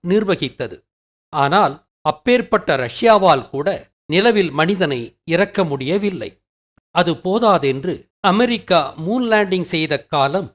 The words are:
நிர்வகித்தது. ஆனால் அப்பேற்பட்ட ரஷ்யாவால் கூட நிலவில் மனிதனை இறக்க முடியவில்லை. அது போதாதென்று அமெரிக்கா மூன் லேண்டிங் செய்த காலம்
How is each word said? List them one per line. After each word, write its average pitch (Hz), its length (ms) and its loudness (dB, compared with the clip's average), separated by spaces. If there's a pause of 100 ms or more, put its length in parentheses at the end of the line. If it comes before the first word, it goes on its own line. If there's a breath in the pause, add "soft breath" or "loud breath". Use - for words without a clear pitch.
நிர்வகித்தது. 175 680 -2 (560)
ஆனால் 147 420 0 (300)
அப்பேற்பட்ட 202 720 0
ரஷ்யாவால் 170 720 2
கூட 147 180 -4 (380)
நிலவில் 196 460 2
மனிதனை 156 480 -2 (260)
இறக்க 190 380 0
முடியவில்லை. 151 680 -4 (640)
அது 175 220 0
போதாதென்று 175 800 0 (260)
அமெரிக்கா 208 600 2 (160)
மூன் 220 300 -4
லேண்டிங் 190 420 0
செய்த 160 240 -2 (120)
காலம் 143 500 -2